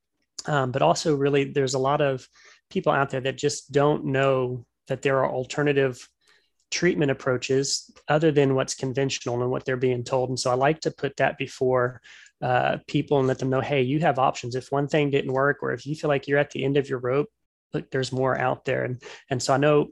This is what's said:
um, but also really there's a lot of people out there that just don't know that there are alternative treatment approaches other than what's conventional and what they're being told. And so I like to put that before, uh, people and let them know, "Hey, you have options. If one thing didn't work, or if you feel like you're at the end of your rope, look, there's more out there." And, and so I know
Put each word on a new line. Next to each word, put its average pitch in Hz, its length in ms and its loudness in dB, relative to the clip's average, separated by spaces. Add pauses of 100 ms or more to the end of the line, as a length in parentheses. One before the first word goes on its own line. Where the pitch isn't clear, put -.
(460)
um, 135 240 0
but 139 100 -2
also 160 340 2
really 139 300 2
there's 139 300 -2
a 135 40 0
lot 139 220 2
of 135 260 -2 (440)
people 170 220 0
out 139 180 2
there 135 100 -4
that 127 160 -4
just 147 360 -4
don't 147 340 2
know 131 580 0 (240)
that 131 140 -6
there 135 160 2
are 135 120 0
alternative 135 760 -2 (600)
treatment 170 400 2
approaches 131 800 -2 (180)
other 156 240 4
than 135 220 4
what's 131 200 -2
conventional 131 680 -4
and 123 80 -2
what 131 160 -6
they're 131 100 -2
being 123 260 0
told. 127 280 -2
And 127 100 -4
so 127 100 -2
I 123 40 2
like 143 260 2
to - 100 -4
put - 280 -6
that 135 180 0
before, 127 640 -2 (400)
uh, 123 460 0
people 143 320 0
and 131 100 2
let 131 100 0
them 131 120 -2
know, 131 100 0
"Hey, 135 220 0
you 135 160 0
have 151 200 2
options. 131 360 0
If - 180 -8
one 139 160 0
thing 147 220 2
didn't 139 240 0
work, 139 260 2
or 131 120 -4
if 123 120 -8
you 143 100 -6
feel 156 140 -4
like 143 180 0
you're 143 120 2
at 143 140 0
the 135 120 -4
end 139 140 2
of 131 100 0
your 131 120 -4
rope, 131 280 0 (460)
look, - 160 -8
there's 131 200 -2
more 131 280 0
out 131 260 -2
there." 127 200 -2
And, 123 180 -6 (260)
and 127 140 -2
so 139 100 2
I 131 60 4
know 147 340 4